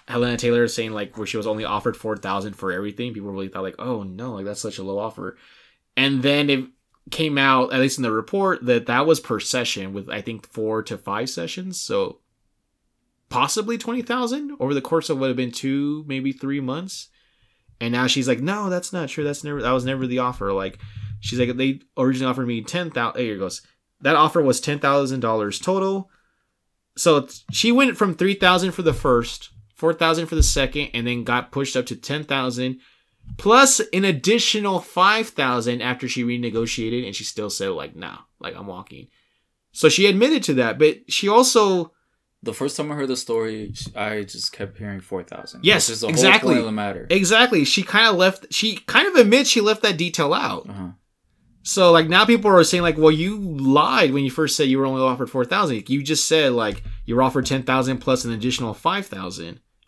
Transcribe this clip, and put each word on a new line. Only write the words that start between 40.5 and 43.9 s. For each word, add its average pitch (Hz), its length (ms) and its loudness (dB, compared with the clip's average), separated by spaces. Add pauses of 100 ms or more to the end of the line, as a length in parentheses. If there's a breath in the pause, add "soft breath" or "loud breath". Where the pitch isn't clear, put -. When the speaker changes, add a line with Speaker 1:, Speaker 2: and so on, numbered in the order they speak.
Speaker 1:
that, 123 260 0
but - 320 2
she - 160 -2
also 208 640 4 (540)
Speaker 2:
The 113 80 -6
first 139 240 -6
time 151 140 -6
I 147 40 -6
heard 139 120 -4
the 127 100 -2
story, 110 560 -4
sh-, - 220 -12